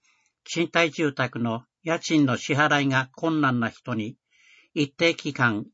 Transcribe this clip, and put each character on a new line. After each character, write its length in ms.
賃 240
貸 240
住 220
宅 260
の 240
家 160
賃 260
の 100
支 180
払 280
い 60
が 240
困 280
難 200
な 80
人 260
に、 220
一 160
定 240
期 180
間 420